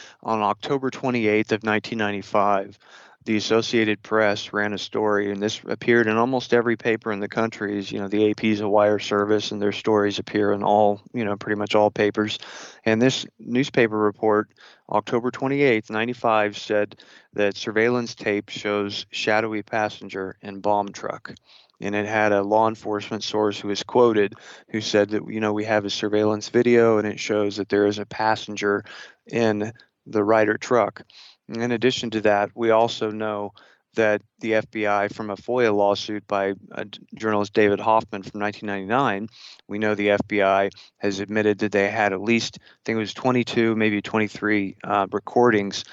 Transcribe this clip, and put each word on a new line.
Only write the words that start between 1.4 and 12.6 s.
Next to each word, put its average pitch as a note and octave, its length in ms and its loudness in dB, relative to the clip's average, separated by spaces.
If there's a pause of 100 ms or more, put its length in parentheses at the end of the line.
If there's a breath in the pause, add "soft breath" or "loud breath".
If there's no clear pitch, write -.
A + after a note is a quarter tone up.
of G#2 100 -2
nineteen A2 360 -2
ninety-five, G2+ 800 0 (480 loud breath)
the A2 100 0
Associated A2 680 0
Press G#2 520 0
ran G#2 180 -2
a G2 60 -6
story, G#2 520 -2
and G2+ 120 -4
this G#2+ 260 -4
appeared A#2 380 2
in A2 100 2
almost B2 380 0
every A#2 240 2
paper A2 340 -2
in G2+ 80 -4
the G2+ 80 -6
country. G#2+ 500 -2
As G2 140 -8
you G#2+ 60 -6
know, G2 100 -6
the G#2+ 220 4
A G#2+ 40 -2
P A2 180 0
is G#2 80 0
a G#2+ 80 -2
wire G#2 300 4
service, G#2 540 0
and G#2 80 -8
their G2+ 120 0
stories G#2 460 0
appear G#2 340 -2
in G2+ 100 -2
all, G#2 400 2 (100)
you A#2 140 -4
know, G2+ 100 -2
pretty G#2 220 -4
much G#2 160 -4
all G#2 160 6
papers. G#2 480 0 (480 loud breath)